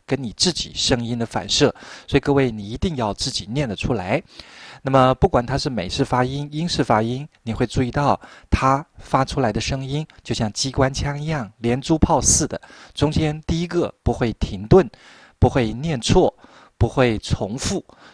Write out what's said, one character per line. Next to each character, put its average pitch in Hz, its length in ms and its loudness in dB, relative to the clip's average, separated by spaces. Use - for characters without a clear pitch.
跟 135 160 -2
你 110 140 -6
自 175 160 -2
己 - 200 -10
声 120 320 -2
音 117 140 -4
的 117 80 -4
反 98 220 -6
射。 131 260 2
所 139 100 0
以 131 40 4
各 143 120 0
位， 135 200 2
你 104 180 -10
一 113 60 -8
定 180 180 -2
要 113 180 -2
自 - 160 -6
己 104 220 -8
念 135 180 -2
得 139 60 -6
出 - 200 -2
来。 101 280 -2
那 135 80 -4
么 131 260 6
不 196 120 4
管 123 160 2
它 127 140 -4
是 151 100 -4
美 101 200 -4
式 139 160 -2
发 127 200 2
音、 143 280 -4
英 160 160 -4
式 156 160 0
发 113 180 2
音， 127 260 -4
你 113 100 -6
会 120 140 0
注 - 160 -2
意 120 80 -2
到 139 300 0
它 135 360 2
发 - 260 0
出 - 160 -2
来 113 120 2
的 117 80 -4
声 135 240 -4
音 143 220 -4
就 - 100 -6
像 107 200 -2
机 - 180 -4
关 135 240 2
枪 143 260 -4
一 147 60 -6
样， 139 320 -4
连 120 220 0
珠 160 180 2
炮 151 220 4
似 - 260 2
的。 - 140 -8
中 147 160 2
间 156 380 0
第 165 140 0
一 180 40 -2
个 170 260 -2
不 123 80 2
会 117 220 0
停 - 340 -6
顿， 175 200 4
不 127 80 6
会 117 240 2
念 135 280 -4
错， - 360 4
不 120 120 2
会 120 300 4
重 - 380 -4
复。 - 280 -4